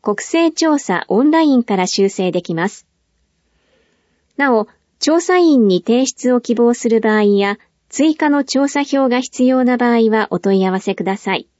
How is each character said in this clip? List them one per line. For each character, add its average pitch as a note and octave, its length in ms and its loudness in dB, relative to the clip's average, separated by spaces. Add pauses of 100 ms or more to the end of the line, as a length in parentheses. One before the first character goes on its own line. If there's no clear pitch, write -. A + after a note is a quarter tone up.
国 G#3 200 -4
勢 E4 300 0
調 D#4 260 0
査 F3+ 320 -4
オ G3+ 120 2
ン D4 100 2
ラ D#4+ 100 2
イ C#4+ 140 2
ン A#3+ 80 2
か G3+ 120 -2
ら F#3 100 0
修 G3 220 0
正 F#3 240 -2
で F3 100 -4
き E3+ 140 -8
ま F3 140 -2
す。 - 180 -16 (1500)
な C#4 180 0
お、 G#3 120 -2 (320)
調 D#4+ 200 0
査 F4+ 180 0
員 C#4+ 300 4
に F3+ 180 0
提 B3 200 0
出 B3 280 -4
を B3 60 0
希 A#3+ 160 -4
望 A#3+ 180 2
す A#3+ 140 -6
る A3+ 140 2
場 G#3+ 160 0
合 G#3+ 60 2
や、 G3+ 340 0 (320)
追 D#4 260 0
加 D4+ 140 -2
の C#4+ 140 0
調 C#4 240 -2
査 C#4 160 -4
票 C4+ 260 0
が B3 100 0
必 B3+ 240 -4
要 B3+ 200 2
な B3 140 2
場 A#3+ 160 0
合 A3+ 160 2
は G#3+ 200 0
お F3+ 100 -4
問 G3 200 0
い F#3+ 60 0
合 F#3 60 0
わ F#3+ 80 -4
せ G3 160 -4
く - 80 -10
だ F#3+ 140 -4
さ F#3+ 180 -6
い。 - 120 -8 (120)